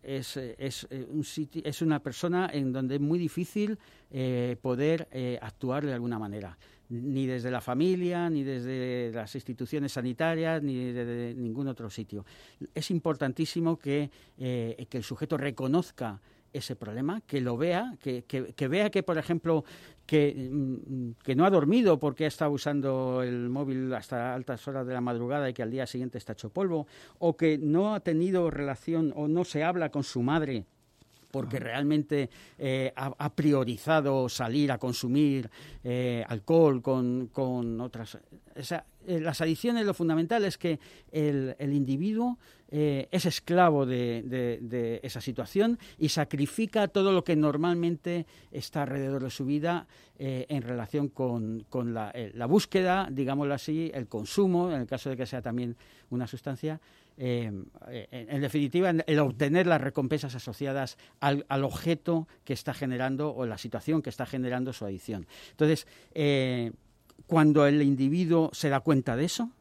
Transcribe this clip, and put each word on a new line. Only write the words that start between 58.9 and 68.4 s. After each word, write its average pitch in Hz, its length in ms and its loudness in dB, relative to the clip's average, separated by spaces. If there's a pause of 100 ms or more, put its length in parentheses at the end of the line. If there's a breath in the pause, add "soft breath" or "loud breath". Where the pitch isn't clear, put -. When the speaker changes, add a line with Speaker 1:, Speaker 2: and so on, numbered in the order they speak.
Speaker 1:
el 151 120 4
obtener 147 480 2
las 165 140 4
recompensas 139 540 -2
asociadas 135 640 -6 (220 loud breath)
al, 143 320 2
al 139 140 0
objeto 165 640 0 (160 soft breath)
que - 100 -6
está - 180 -6
generando 131 600 -2
o 123 120 -4
la 107 120 -6
situación 147 420 -2
que - 100 -6
está 127 160 -6
generando 127 460 -2
su - 140 -8
adicción. 98 400 -8 (240 loud breath)
Entonces, 156 360 2 (280 loud breath)
eh, 131 580 2 (540)
cuando 151 400 8
el 147 160 6
individuo 156 720 4